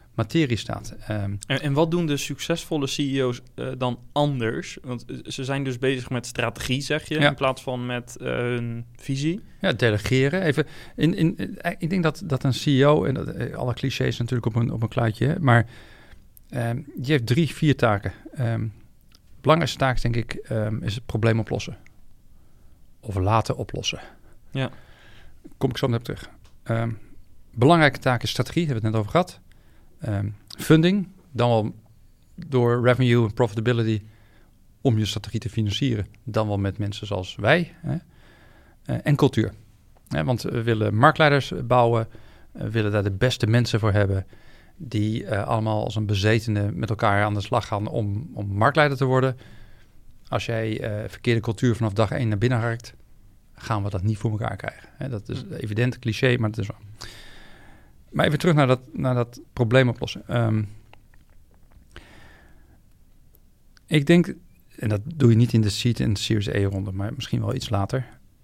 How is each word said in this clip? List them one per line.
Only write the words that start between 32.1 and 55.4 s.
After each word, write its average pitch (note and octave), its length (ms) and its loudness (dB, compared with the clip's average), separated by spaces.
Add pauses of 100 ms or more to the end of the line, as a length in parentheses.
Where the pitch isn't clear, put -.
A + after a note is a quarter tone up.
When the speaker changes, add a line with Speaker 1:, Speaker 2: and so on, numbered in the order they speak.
Speaker 1:
door A#2+ 380 2
revenue A#2+ 400 4
en G#2 80 -2
profitability A2+ 680 0 (800)
om A#2+ 160 4
je G#2+ 80 2
strategie - 340 -6
te A2 100 -6
financieren. G#2+ 560 -2 (180)
Dan A2 240 -2
wel G#2 100 -2
met G2 200 -2
mensen G2+ 300 -6
zoals G2 280 -6
wij, D3 460 0
hè. C#3+ 140 -4 (880)
Eh, B2 200 -4
en D3 120 4
cultuur. A#2+ 380 2 (540)
Hè, - 160 -2
want B2+ 180 -2
we A#2+ 220 -4
willen G#2+ 320 0
marktleiders C#3+ 560 4 (120)
bouwen, A#2 440 4 (440)
eh, - 100 -14
we G#2+ 80 -4
willen G#2+ 220 0
daar G#2 120 2
de G#2 80 0
beste A#2 360 0
mensen A#2 320 2
voor G#2+ 120 2
hebben, G2 340 2 (500)
die, A2 500 -4
eh, G2+ 220 -2
allemaal A2 360 0
als - 120 -4
een G#2+ 100 0
bezetene G#2 640 2
met - 180 -4
elkaar G#2 340 2
aan G#2 100 0
de G2+ 80 -2
slag A2 260 -2
gaan G#2 200 -2
om, A2 460 -4
om G#2 140 -8
marktleider C3+ 500 2
te C3+ 80 2
worden. C3 320 2 (920)
Als A2+ 180 -4
jij, A2+ 360 -4
eh, A2 280 -6
verkeerde A#2 320 0
cultuur A#2 340 0
vanaf G#2+ 180 0
dag G2+ 180 2
één C3 160 -2
naar G#2+ 100 0
binnen A#2 220 2
harkt, A#2 360 -6 (600)
gaan G#2+ 280 -4
we G2+ 60 -2
dat F#2 140 -4
niet G#2+ 140 0
voor A2+ 140 -2
elkaar A2 240 -4
krijgen. - 420 -12
Hè, - 120 -8
dat G#2 200 -8
is C#3 120 -6